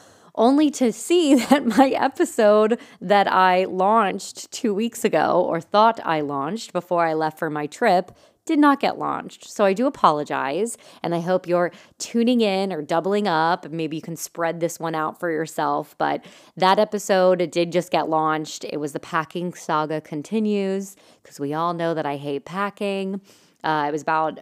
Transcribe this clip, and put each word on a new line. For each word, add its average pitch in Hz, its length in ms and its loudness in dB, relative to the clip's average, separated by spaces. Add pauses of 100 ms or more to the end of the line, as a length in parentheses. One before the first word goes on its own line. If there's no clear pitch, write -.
(400)
only 277 320 4
to 233 220 0
see 330 420 2
<laughs> 233 120 4
that 277 180 2
my 240 240 4
episode 233 920 2 (220)
that 196 260 4
I 185 380 4
launched 190 880 0
two 208 220 -2
weeks 226 280 -4
ago, 165 460 2
or 165 140 -4
thought 226 420 2
I 160 160 -2
launched 147 540 -6
before 175 320 0
I 160 80 -2
left 156 240 -2
for 165 100 -4
my 151 180 -6
trip, 185 460 0 (320)
did 320 140 0
not 285 200 6
get - 200 -2
launched. - 520 -8
So 220 140 0
I 196 80 4
do 226 140 0
apologize, 151 880 0 (260)
and 170 120 -2
I 170 60 -2
hope 185 260 -2
you're 175 260 0 (240)
tuning 233 460 0
in 196 280 0
or 156 120 -6
doubling 185 440 -2
up. 165 440 0
Maybe 160 260 -6
you 151 60 -8
can 165 120 -12
spread 165 460 -6
this 165 180 -4
one 165 160 -6
out 156 240 -4
for 151 120 -4
yourself, 151 680 -4
but 147 260 -2 (320)
that 185 240 4
episode, 190 600 2
it 165 100 -2
did 170 220 0
just 170 180 -2
get 160 200 0
launched. 156 540 -2
It - 120 -8
was 147 160 -6
The 156 80 -8
Packing 170 540 -6
Saga 156 480 -4
Continues, 196 920 -4 (280)
'cause - 160 -20
we 143 140 -6
all 170 180 -2
know 165 220 -2
that 156 100 -4
I 143 140 -4
hate 143 260 -6
packing. 196 800 -6 (420)
Uh, 156 240 0
it - 20 -4
was 147 120 -4
about 160 400 -2